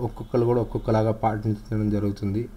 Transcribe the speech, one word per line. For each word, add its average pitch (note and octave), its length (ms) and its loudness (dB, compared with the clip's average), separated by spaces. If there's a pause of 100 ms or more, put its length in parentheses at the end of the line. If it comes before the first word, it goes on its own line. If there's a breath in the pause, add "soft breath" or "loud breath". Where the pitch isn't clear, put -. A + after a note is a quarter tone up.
ఒక్కొక్కరు A#2+ 440 0
కూడా A#2+ 160 4
ఒక్కొక్కలాగా A2 500 2 (120)
పాటించడం G#2+ 680 0
జరుగుతుంది G#2 680 -2